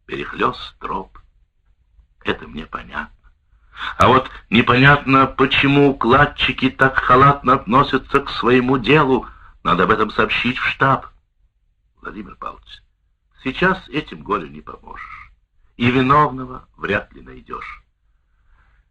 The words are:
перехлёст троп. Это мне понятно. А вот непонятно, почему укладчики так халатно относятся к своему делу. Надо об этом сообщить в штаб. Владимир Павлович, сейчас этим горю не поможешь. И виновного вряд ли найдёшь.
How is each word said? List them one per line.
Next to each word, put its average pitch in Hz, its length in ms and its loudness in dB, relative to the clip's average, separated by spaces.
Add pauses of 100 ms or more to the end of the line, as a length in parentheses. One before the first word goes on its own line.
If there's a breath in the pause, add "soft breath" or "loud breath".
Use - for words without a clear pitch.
перехлёст - 720 -8
троп. - 380 -12 (1080)
Это 98 240 -6
мне 76 160 -14
понятно. - 640 -16 (640 loud breath)
А 101 120 4
вот 127 200 2 (200 loud breath)
непонятно, 135 760 4
почему 139 640 2
укладчики 131 800 0
так 135 280 0
халатно 131 560 4
относятся 135 640 0
к 139 100 -12
своему 127 480 2
делу. 131 480 2 (380 loud breath)
Надо 90 220 0
об 95 60 2
этом 107 200 0
сообщить 120 460 -2
в - 80 -6
штаб. - 400 0 (960)
Владимир 95 340 -16
Павлович, - 460 -16 (640)
сейчас 185 420 -4
этим 131 340 -12
горю 90 260 -6
не 73 120 -18
поможешь. - 720 -20 (460)
И 120 120 0
виновного 131 880 0
вряд 95 380 -6
ли 69 80 -20
найдёшь. - 640 -18 (1080)